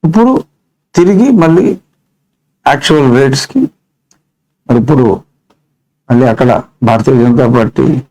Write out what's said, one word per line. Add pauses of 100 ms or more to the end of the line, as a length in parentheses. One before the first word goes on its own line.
ఇప్పుడు (640)
తిరిగి (160)
మళ్ళీ (1040)
యాక్చువల్
రేట్స్కి (1040)
మరి
ఇప్పుడు (1040)
మళ్ళీ
అక్కడ (400)
భారతీయ
జనతా (100)
పార్టీ (260)